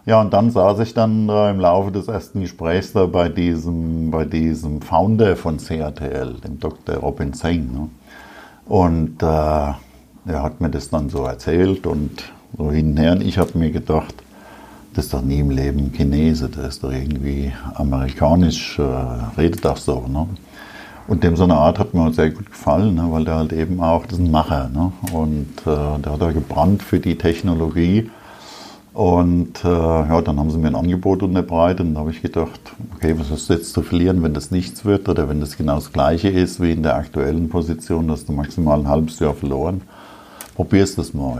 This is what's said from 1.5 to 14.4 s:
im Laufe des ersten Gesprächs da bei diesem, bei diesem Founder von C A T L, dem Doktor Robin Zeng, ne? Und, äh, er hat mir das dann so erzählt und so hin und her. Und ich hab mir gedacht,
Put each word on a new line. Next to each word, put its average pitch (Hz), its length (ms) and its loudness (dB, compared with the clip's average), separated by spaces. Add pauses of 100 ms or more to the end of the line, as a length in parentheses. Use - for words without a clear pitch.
im 98 80 -2
Laufe 92 320 4
des 92 160 -4
ersten 104 340 -6
Gesprächs 87 520 -4
da 95 140 4
bei 87 220 2
diesem, 82 840 -2
bei 80 120 0
diesem 80 560 -2
Founder 98 540 2
von 80 240 -4
C 80 240 -6
A 76 80 -4
T 71 160 -10
L, 65 280 -6
dem 69 260 -12
Doktor - 380 -6
Robin 69 360 -4
Zeng, 80 380 -2
ne? 73 160 -6 (800)
Und, 82 560 2
äh, 87 40 2
er 78 1160 -2
hat 76 180 -6
mir 82 100 0
das 71 180 -6
dann 71 220 -2
so 69 140 -4
erzählt 87 640 0
und 73 340 -4 (340)
so 76 140 -2
hin 78 220 2
und 71 60 0
her. 80 140 4
Und 92 100 2
ich 101 140 -2
hab 90 200 0
mir 80 160 2
gedacht, 78 420 -2 (800)